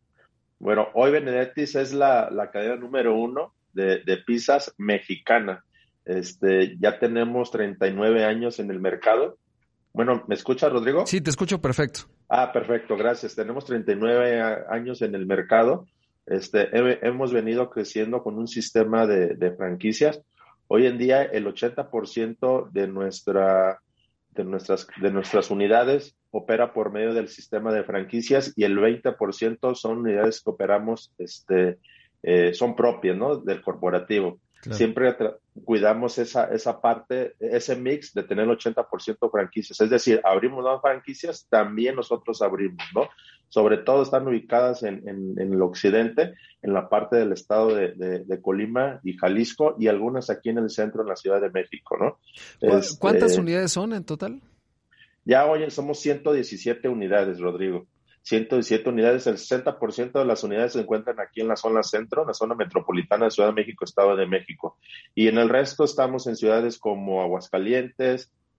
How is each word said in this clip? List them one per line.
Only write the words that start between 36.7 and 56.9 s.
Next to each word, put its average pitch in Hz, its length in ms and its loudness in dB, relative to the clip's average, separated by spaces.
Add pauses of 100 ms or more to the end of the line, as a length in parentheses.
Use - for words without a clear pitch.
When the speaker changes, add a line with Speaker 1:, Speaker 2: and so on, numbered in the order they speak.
Speaker 1:
parte, 120 580 -2
ese 117 380 -2
mix 131 380 -4
de 101 100 -4
tener 104 220 -2
el 117 60 4
ochenta 113 320 -2
por - 180 -8
ciento 110 280 -4
franquicias. 101 520 -4
Es 110 80 4
decir, 117 340 4
abrimos 120 400 2
nuevas 131 180 0
franquicias, 139 680 -4
también 110 480 2
nosotros 117 440 -4
abrimos, 95 400 -2 (140)
¿no? 127 140 0 (400)
Sobre 107 300 4
todo 135 240 2
están 135 220 0
ubicadas 120 580 0
en, 98 220 -8
en, 98 320 -8
en 95 160 -2
el 95 80 2
occidente, 113 720 2 (300)
en 98 120 -2
la 92 140 -2
parte 107 300 0
del 107 160 2
estado 110 420 2
de, 92 160 0
de, 92 320 -6
de 95 180 -6
Colima 117 600 -2
y 90 140 -6
Jalisco, 117 600 0
y 110 120 2
algunas 117 400 -2
aquí 110 180 -6
en 113 120 -2
el 110 100 -2
centro, 107 320 -4
en 107 80 -4
la 92 80 -4
Ciudad 98 240 0
de 98 80 0
México, - 500 -6
¿no? 120 200 -2 (420)
Speaker 2:
¿Cu-, - 160 4
Speaker 1:
Este, 170 200 -2
Speaker 2:
cuántas 185 400 4
unidades 175 360 0
son 208 180 -4
en 196 140 -8
total? 202 360 -8 (840)
Speaker 1:
Ya 131 200 6
hoy 156 260 2
somos 147 280 -6
ciento 147 320 0
diecisiete 120 560 -2
unidades, 98 540 0